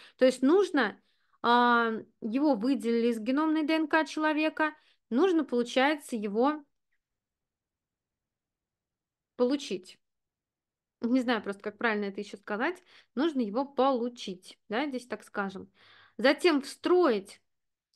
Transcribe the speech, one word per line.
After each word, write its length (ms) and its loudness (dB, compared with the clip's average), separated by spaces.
То 80 4
есть 160 4
нужно, 580 2
а, 520 4
его 340 0
выделили 520 0
из 120 0
геномной 440 0
Д 120 0
Н 120 0
К 180 2
человека, 720 -2
нужно, 360 2
получается, 720 -2
его 480 -2
получить. 600 -4
Не 200 0
знаю 200 -2
просто, 220 -10
как 140 -10
правильно 280 -2
это 160 -10
ещё 160 -14
сказать. 460 -6
Нужно 260 0
его 240 -2
получить, 920 -4
да, 160 -2
здесь 220 -10
так 160 -12
скажем. 480 -8
Затем 440 4
встроить 800 0